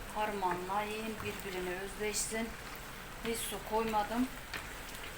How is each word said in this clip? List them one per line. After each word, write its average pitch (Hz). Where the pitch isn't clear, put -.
Harmanlayayım, 208
birbirine 185
özleşsin. 214
Hiç 226
su -
koymadım. 220